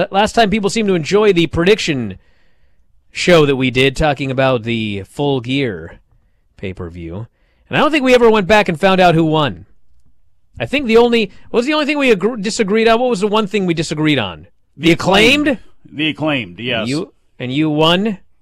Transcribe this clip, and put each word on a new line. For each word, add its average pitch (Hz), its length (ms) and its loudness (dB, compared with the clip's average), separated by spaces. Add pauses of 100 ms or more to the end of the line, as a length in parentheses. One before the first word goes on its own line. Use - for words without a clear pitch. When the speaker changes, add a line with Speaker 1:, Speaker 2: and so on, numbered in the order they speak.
Speaker 1:
last 196 240 0
time 226 160 2
people 202 220 -2
seemed 220 160 -2
to 190 80 2
enjoy 185 360 2
the 170 140 2
prediction 160 720 -2 (960)
show 165 340 4
that 139 100 2
we 127 140 -2
did, 131 260 2
talking 139 360 -2
about 131 320 0
the 110 400 -4
Full 139 380 -4
Gear 117 580 -6 (580)
pay-per-view. 90 680 -12 (420)
And 131 80 -2
I - 20 2
don't 285 120 2
think 294 120 0
we 254 120 4
ever 233 160 6
went 208 160 0
back 208 200 4
and 165 120 -4
found 190 200 2
out 175 140 6
who 165 120 2
won. 147 420 -2 (920)
I - 80 -6
think 262 220 -4
the 220 100 4
only, 233 340 2 (180)
what 226 100 0
was 240 60 0
the 302 80 -2
only 302 120 0
thing 294 120 -2
we 262 180 2
agr-, 208 260 -4
disagreed 214 460 0
on? 226 120 2
What 254 100 0
was 214 100 -2
the 208 80 -2
one 214 180 0
thing 190 200 -2
we 175 80 0
disagreed 156 440 0
on? 87 300 -6 (300)
The 151 100 -2
Speaker 2:
The 165 60 6
Acclaimed. 220 540 2
Speaker 1:
Acclaimed? - 120 0 (260)
Speaker 2:
The 156 240 -6
Acclaimed, 127 520 -6
yes. 117 260 -4
Speaker 1:
You, 147 260 -6 (240)
and 127 140 -8
you 151 180 0
won? 175 500 0 (220)